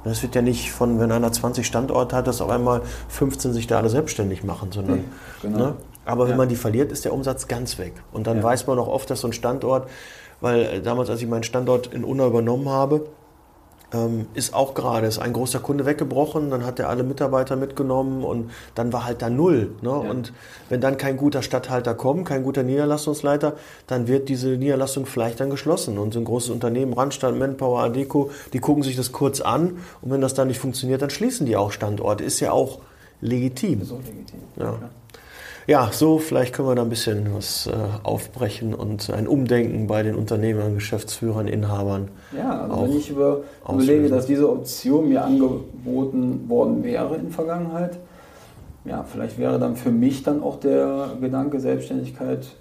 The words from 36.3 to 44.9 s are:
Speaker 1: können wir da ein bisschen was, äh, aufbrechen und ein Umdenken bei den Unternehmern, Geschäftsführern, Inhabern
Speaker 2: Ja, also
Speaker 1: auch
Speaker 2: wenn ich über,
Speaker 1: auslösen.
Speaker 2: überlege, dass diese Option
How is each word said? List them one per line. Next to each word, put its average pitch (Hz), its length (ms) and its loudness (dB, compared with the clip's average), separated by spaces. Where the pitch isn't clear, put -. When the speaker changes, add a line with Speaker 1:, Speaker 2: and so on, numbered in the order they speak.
Speaker 1:
können 139 140 0
wir 127 80 4
da 120 80 2
ein 113 60 0
bisschen 107 440 -2
was, - 320 -4
äh, - 60 -4
aufbrechen 113 720 -4
und 104 340 -6
ein - 180 -2
Umdenken 120 600 2
bei 107 160 2
den 107 100 0
Unternehmern, 107 600 0
Geschäftsführern, 107 720 -2
Inhabern 101 600 0
Speaker 2:
Ja, - 240 -2
also - 140 -6
Speaker 1:
auch - 80 0
Speaker 2:
wenn 139 140 2
ich 147 120 -4
über, 143 300 2
Speaker 1:
auslösen. 135 320 2
Speaker 2:
überlege, 147 180 6
dass 127 140 2
diese 143 240 6
Option 151 580 2